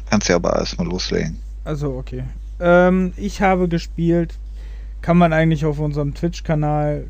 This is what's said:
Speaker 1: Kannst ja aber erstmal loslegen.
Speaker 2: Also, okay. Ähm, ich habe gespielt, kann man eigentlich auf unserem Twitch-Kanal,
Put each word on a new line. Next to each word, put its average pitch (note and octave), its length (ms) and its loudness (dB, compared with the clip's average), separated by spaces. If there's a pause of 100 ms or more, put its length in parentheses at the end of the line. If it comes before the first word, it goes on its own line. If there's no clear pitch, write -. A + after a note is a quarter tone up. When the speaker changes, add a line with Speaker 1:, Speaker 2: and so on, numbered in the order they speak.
Speaker 1:
Kannst G#2 180 2
ja F2 80 6
aber F2 200 0
erstmal - 320 -2
loslegen. - 520 -2 (240)
Speaker 2:
Also, C#3+ 340 -4
okay. B2+ 280 -8 (340)
Ähm, F3+ 580 6
ich G3+ 240 -6
habe F#3 260 4
gespielt, E3+ 680 0 (640)
kann E3+ 160 2
man E3+ 160 6
eigentlich D#3+ 320 2
auf D3 140 0
unserem D3 340 -2
Twitch-Kanal, D3+ 960 -2